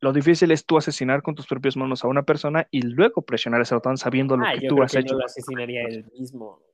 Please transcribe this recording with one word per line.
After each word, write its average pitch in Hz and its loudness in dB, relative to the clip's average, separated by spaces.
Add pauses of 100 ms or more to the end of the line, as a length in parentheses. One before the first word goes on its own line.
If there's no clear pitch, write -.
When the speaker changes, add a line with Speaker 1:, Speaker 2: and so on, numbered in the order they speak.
Speaker 1:
Lo 135 2
difícil 160 4
es 156 2
tú 160 4
asesinar 139 0
con 151 -6
tus 147 -14
propias 131 -2
manos 131 -4
a 127 0
una 139 0
persona 151 0
y 135 0
luego 156 2
presionar 117 -2
ese 120 0
botón 127 0
sabiendo 131 0
lo 123 0
Speaker 2:
Ah, 120 0
Speaker 1:
que 120 -6
Speaker 2:
yo 135 -2
Speaker 1:
tú 147 4
Speaker 2:
creo 135 6
Speaker 1:
has 131 -4
Speaker 2:
que 135 2
Speaker 1:
hecho. 131 -2
Speaker 2:
no 135 -2
lo 127 -4
asesinaría 120 -8
él 113 -8 (120)
mismo 127 -14 (120)